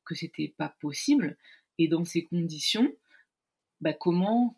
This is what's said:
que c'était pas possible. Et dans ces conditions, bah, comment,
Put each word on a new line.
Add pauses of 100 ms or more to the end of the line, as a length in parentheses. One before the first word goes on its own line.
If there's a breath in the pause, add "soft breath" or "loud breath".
que
c'était
pas (120)
possible. (420 loud breath)
Et
dans
ces
conditions, (880 soft breath)
bah,
comment,